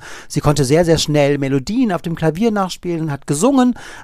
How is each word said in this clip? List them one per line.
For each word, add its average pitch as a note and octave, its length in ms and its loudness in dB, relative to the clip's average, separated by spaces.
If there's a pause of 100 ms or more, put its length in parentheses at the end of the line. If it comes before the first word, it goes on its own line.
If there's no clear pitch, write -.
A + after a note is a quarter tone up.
(260)
Sie - 140 -4
konnte D3 240 2
sehr, D3+ 200 4
sehr D#3+ 140 4
schnell D3 400 2
Melodien C#3+ 540 0
auf E3+ 100 -4
dem E3 140 -4
Klavier E3 340 0
nachspielen F3 520 -4
und D#3+ 100 -4
hat - 160 -10
gesungen. B3 460 2 (280)